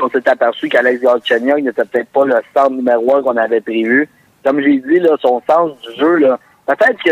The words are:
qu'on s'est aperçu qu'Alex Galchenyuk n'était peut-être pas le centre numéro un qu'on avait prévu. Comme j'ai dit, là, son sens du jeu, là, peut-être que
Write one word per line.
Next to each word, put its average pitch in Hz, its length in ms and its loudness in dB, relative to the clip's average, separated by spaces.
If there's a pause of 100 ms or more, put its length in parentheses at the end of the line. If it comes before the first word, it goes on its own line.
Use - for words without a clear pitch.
qu'on 131 80 -2
s'est 123 220 -4
aperçu 123 400 -2
qu'Alex 123 320 0
Galchenyuk 123 560 0
n'était 127 260 -4
peut-être 120 240 -6
pas 139 160 0
le 131 120 0 (200)
centre 139 140 4
numéro 123 460 0
un 139 60 0
qu'on 123 140 -2
avait 113 240 0
prévu. 117 480 -2 (340)
Comme 143 200 0
j'ai 143 160 2
dit, 147 220 0
là, 170 100 2 (100)
son 123 240 0
sens 160 360 0
du 117 200 -12
jeu, 165 180 2
là, 151 200 2 (300)
peut-être - 360 0
que 170 80 0